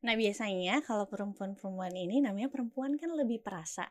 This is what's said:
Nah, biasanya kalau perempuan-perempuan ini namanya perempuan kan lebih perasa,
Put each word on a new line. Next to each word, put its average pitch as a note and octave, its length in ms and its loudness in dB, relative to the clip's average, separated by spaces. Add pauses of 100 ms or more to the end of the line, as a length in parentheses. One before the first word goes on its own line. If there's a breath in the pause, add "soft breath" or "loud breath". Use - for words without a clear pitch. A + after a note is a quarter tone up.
Nah, A#3 160 2
biasanya G3+ 640 2
kalau G#3+ 240 0
perempuan-perempuan G3 880 -6
ini F#3 320 2
namanya G#3+ 240 0
perempuan C4+ 480 -2
kan E4 160 -2
lebih A#3+ 260 2
perasa, F3+ 520 -6